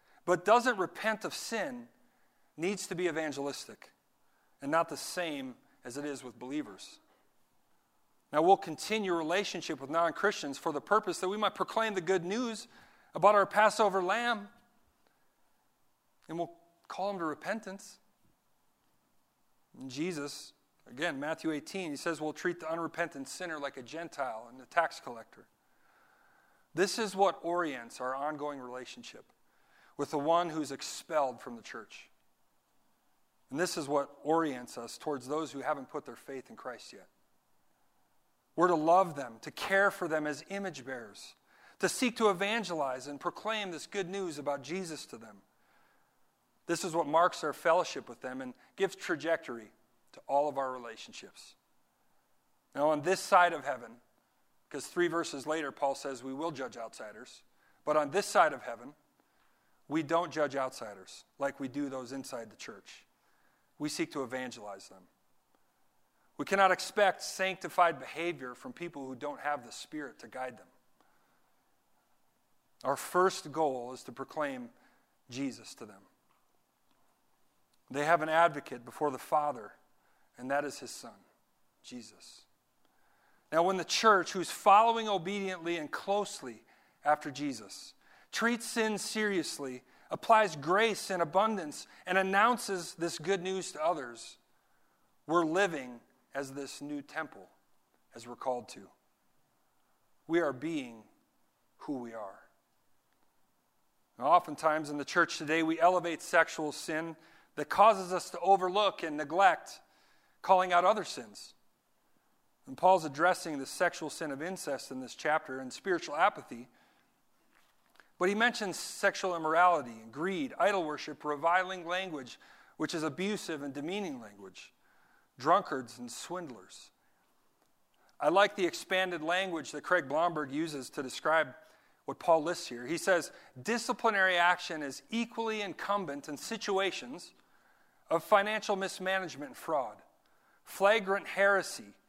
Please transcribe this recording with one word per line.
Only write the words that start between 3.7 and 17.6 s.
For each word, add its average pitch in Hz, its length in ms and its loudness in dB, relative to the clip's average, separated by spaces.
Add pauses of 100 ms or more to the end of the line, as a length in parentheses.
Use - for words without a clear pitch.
and 139 80 -6
not 160 180 2
the 151 80 -6
same 143 600 -6 (280)
as 123 140 -10
it 147 80 -6
is 131 180 -8
with 120 140 -16
believers. 123 600 -10 (1300)
Now, 147 80 4
we'll 180 160 8
continue 190 560 -4
relationship 170 640 -2
with 135 120 -12
non-Christians 165 680 0
for - 160 -4
the 147 80 -4
purpose 202 380 0
that 185 100 -2
we 202 80 -4
might 208 180 0
proclaim 220 380 -2
the 190 80 -2
good 175 240 2
news 220 420 -4 (480)
about 196 200 8
our 202 100 8
Passover 202 580 4
lamb, 208 460 0 (1800)
and 160 100 -6
we'll 170 140 -6 (360)
call 190 200 -6
them 196 100 -4
to 170 80 -2
repentance. 190 720 -8 (1800)